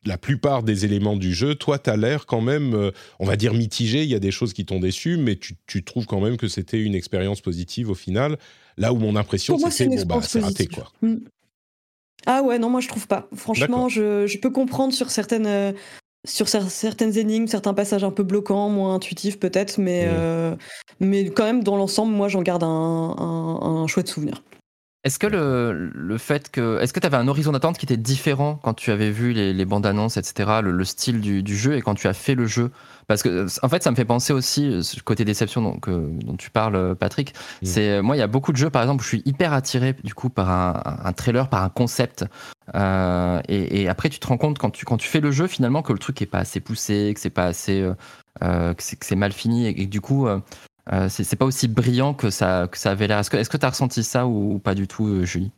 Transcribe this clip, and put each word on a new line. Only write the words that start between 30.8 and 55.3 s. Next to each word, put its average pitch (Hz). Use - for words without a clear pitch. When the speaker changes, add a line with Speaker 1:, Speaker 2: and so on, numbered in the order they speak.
Speaker 3:
style 117
du, 98
du 101
jeu 127
et 131
quand 104
tu -
as 95
fait 131
le 120
jeu ? 120
Parce 107
que, 92
en 131
fait, 180
ça -
me 117
fait 127
penser 120
aussi, 143
euh, 95
ce -
côté 110
déception 107
dont, 104
que, -
dont -
tu -
parles, 95
Patrick. -
Speaker 1:
Mm. -
Speaker 3:
C'est, 101
moi, 123
il 147
y 123
a 104
beaucoup 135
de 127
jeux, 151
par 131
exemple, 135
où -
je -
suis 110
hyper 147
attiré, 131
du 107
coup, -
par 92
un, 90
un 90
trailer, 123
par 95
un 92
concept. 120
Euh, 90
et, 98
et 92
après, 151
tu -
te -
rends 123
compte, 151
quand 107
tu, -
quand 113
tu -
fais 156
le 147
jeu, 147
finalement, 135
que 135
le 98
truc -
est 101
pas 92
assez -
poussé, 104
que -
c'est 95
pas 90
assez, 95
euh, 92
euh, 87
que -
c'est, -
que -
c'est 98
mal 101
fini 117
et, 110
et 95
que, 98
du 101
coup, 135
euh, 98
euh, 95
c'est, 98
c'est 104
pas 131
aussi 131
brillant 123
que 117
ça, 92
que -
ça 98
avait 101
l'air. 104
Est-ce 104
que, -
est-ce 113
que -
t'as 135
ressenti 123
ça 127
ou, 104
ou 104
pas 101
du 98
tout, -
euh, 95
Julie ? 87